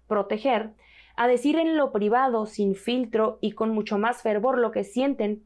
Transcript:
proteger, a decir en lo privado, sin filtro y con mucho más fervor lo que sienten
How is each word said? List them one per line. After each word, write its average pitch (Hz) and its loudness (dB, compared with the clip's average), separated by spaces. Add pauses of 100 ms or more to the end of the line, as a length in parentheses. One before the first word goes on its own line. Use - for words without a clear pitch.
proteger, 214 0 (460)
a 240 2
decir 262 2
en 320 2
lo 277 0
privado, 220 2
sin 202 0
filtro 226 -2
y 208 -2
con 220 -2
mucho 214 -2
más 233 -2
fervor 226 0
lo 226 0
que 202 -2
sienten 220 -2